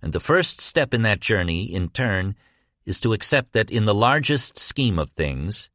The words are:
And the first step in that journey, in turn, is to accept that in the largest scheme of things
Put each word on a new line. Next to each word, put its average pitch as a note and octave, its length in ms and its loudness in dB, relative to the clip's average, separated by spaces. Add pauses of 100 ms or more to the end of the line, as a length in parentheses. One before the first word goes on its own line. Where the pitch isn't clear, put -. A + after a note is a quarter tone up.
And D#2+ 120 -6
the F2 80 -2
first E3+ 400 0
step - 340 -2
in A#2 80 2
that G#2+ 160 2
journey, F2+ 460 0
in F2 240 -4
turn, G2 480 -2 (500)
is G2+ 140 -4
to A#2 120 2
accept B2 400 -2
that A2 160 2
in G#2+ 160 0
the G#2 120 4
largest C3+ 640 2
scheme A2+ 400 0
of C#2+ 100 -4
things D2+ 640 -6